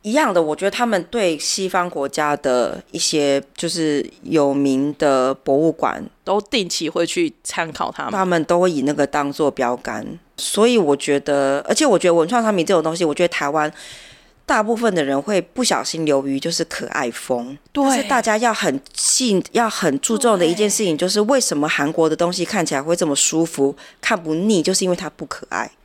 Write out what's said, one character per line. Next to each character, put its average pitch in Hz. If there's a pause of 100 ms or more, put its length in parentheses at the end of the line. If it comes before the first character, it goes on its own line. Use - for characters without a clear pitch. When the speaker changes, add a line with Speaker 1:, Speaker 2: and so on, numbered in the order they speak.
Speaker 1:
一 214
样 277
的， 175
我 151
觉 185
得 196
他 240
们 202
对 185
西 185
方 180
国 139
家 147
的 123 (120)
一 165
些 143 (140)
就 170
是 156 (140)
有 143
名 139
的 135
博 135
物 160
馆， 147 (220)
Speaker 2:
都 202
定 196
期 156
会 170
去 170
参 165
考 -
他 -
们。 -
Speaker 1:
他 190
们 170
都 175
会 185
以 143
那 143
个 147
当 143
作 143
标 123
杆。 110 (300)
所 -
以 240
我 147
觉 143
得， 139
而 220
且 311
我 208
觉 185
得 170
文 165
创 240
商 220
品 175
这 202
种 170
东 160
西， 180
我 151
觉 175
得 170
台 147
湾 151 (720)
大 214
部 220
分 220
的 165
人 139
会 196
不 240
小 170
心 160
流 139
于 135
就 165
是 -
可 -
爱 -
风， 127 (140)
Speaker 2:
对。 285
Speaker 1:
但 269
是 208
大 240
家 220
要 233
很 139 (140)
信-， 214
要 226
很 151
注 -
重 220
的 175
一 170
件 208
事 214
情， 170
Speaker 2:
对。 147
Speaker 1:
就 180
是 202
为 254
什 -
么 147
韩 147
国 160
的 156
东 175
西 175
看 180
起 156
来 135
会 160
这 175
么 143
舒 165
服， 139 (260)
看 -
不 160
腻， 185
就 190
是 190
因 180
为 175
它 175
不 -
可 -
爱。 98 (160)